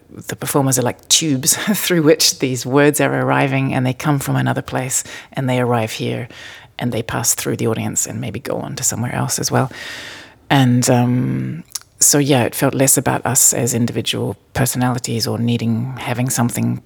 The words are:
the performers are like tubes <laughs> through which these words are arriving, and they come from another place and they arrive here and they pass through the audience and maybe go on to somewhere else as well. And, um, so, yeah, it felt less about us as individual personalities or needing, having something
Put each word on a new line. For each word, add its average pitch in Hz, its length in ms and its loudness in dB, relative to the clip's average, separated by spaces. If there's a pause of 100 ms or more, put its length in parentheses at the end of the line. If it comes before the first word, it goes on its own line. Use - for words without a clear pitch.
(280)
the - 80 -6
performers 135 420 0
are - 40 0
like - 260 -4
tubes 143 480 2
<laughs> - 180 -2 (120)
through 170 160 2
which - 380 4
these 127 260 -2
words 143 340 4
are 139 220 2
arriving, 135 520 2
and 131 120 0
they 127 80 0
come 147 240 0
from 135 180 -2
another 127 260 0
place 127 400 -4 (300)
and 131 160 -2
they 127 120 2
arrive 120 320 0
here 120 360 -4 (500)
and 120 140 -2
they 113 100 -2
pass 123 320 -2
through - 220 -4
the 120 100 -2
audience 113 400 -2
and 113 140 -8
maybe - 200 -8
go - 160 -6
on 127 200 -8
to 131 80 -8
somewhere 123 300 -2
else 131 240 -2
as - 120 -2
well. 127 200 2 (800)
And, 127 400 4
um, 131 760 0 (360)
so, - 180 4
yeah, 135 260 4
it - 100 -2
felt 139 200 0
less 135 240 4
about 131 260 -2
us - 300 2
as 120 180 0
individual 117 640 -2 (160)
personalities 123 760 0
or 107 120 -2
needing, 117 580 0
having 123 320 -2
something 120 580 0